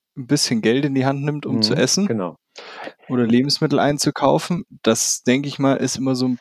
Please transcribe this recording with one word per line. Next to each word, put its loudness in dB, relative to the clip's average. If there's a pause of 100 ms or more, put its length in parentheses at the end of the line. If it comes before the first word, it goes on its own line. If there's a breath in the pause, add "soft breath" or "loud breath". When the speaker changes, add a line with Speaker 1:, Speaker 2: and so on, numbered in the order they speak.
(140)
Speaker 1:
ein -12
bisschen 0
Geld 2
in 0
die 2
Hand 0
nimmt, -4
um 0
zu 0
Speaker 2:
Mhm. 0
Speaker 1:
essen 2
Speaker 2:
Genau. -4 (720 loud breath)
Speaker 1:
oder 2
Lebensmittel 2
einzukaufen. 0 (160)
Das, 0
denke 2
ich -10
mal, 2
ist -4
immer -2
so 0
ein -2